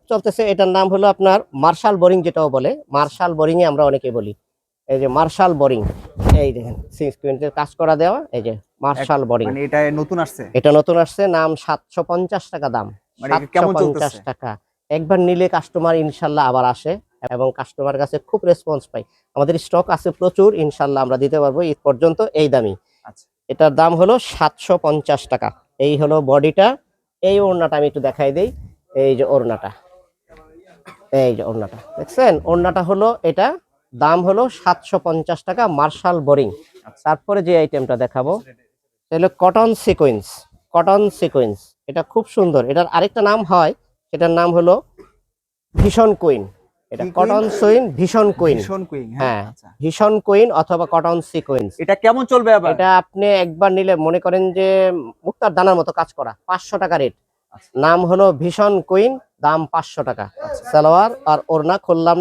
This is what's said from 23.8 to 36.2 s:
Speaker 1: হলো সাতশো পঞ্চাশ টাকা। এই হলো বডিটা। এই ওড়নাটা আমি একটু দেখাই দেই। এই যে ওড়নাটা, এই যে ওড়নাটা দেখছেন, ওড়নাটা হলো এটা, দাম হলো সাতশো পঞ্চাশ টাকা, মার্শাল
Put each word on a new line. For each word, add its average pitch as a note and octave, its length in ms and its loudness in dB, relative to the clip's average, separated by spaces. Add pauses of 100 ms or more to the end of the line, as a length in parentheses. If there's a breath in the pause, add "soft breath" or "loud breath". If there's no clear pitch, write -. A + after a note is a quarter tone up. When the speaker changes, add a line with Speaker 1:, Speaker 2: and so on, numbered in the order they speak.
Speaker 1:
হলো G3 140 4 (180)
সাতশো - 420 -2 (100)
পঞ্চাশ D3 360 -2 (120)
টাকা। A2 160 -4 (300)
এই D3 220 0
হলো D#3 220 2
বডিটা। C#3+ 460 2 (540)
এই F#3+ 140 2 (100)
ওড়নাটা E3+ 320 0
আমি D3 120 0
একটু D3 180 -8
দেখাই C#3 300 -2
দেই। G#3 100 0 (540)
এই C3+ 160 2
যে C3+ 60 2 (100)
ওড়নাটা, A2+ 360 -2 (1500)
এই B2+ 160 4
যে A#2 120 -8
ওড়নাটা A2 280 -8 (200)
দেখছেন, A#3 340 0 (180)
ওড়নাটা F3 380 0
হলো G3+ 200 0 (220)
এটা, F#3+ 160 0 (480)
দাম D3+ 240 2 (100)
হলো G3+ 140 2 (180)
সাতশো F3+ 360 -2 (100)
পঞ্চাশ D#3+ 420 -4
টাকা, F#3+ 140 -2 (160)
মার্শাল D#3 380 0 (100)